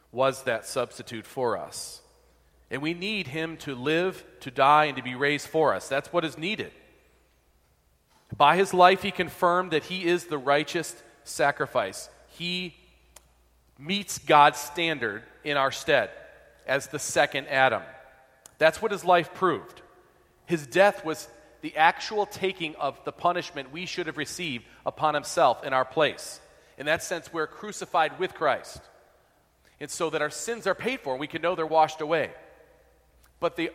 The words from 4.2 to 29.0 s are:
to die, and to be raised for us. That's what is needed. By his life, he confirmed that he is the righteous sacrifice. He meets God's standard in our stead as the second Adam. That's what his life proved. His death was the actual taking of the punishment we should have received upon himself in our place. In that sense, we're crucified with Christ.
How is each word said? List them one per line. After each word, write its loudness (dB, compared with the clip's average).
to -12
die, 6
and -4
to -8
be -8
raised 0
for 2
us. -6
That's -4
what 2
is -6
needed. -6
By 6
his 2
life, 8
he -4
confirmed 0
that 0
he -6
is 0
the -6
righteous 0
sacrifice. -2
He -8
meets -6
God's 8
standard -4
in 0
our 2
stead 2
as -2
the -8
second 0
Adam. 4
That's 4
what -2
his -6
life 4
proved. -2
His -4
death 4
was -6
the -8
actual 2
taking -6
of -4
the -6
punishment -2
we -10
should -6
have -8
received -6
upon -2
himself 2
in -6
our 2
place. -2
In -10
that 0
sense, -8
we're -4
crucified -2
with -4
Christ. -2